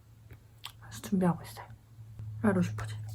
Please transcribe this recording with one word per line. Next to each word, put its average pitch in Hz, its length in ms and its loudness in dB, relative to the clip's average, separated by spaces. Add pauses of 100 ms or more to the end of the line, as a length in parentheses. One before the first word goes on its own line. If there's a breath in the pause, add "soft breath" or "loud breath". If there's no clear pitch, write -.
(800)
그래서 - 220 -12
준비하고 180 420 4
있어요. - 240 -12 (760)
왜 226 60 6
하고 185 140 8
싶어지? - 340 0 (200)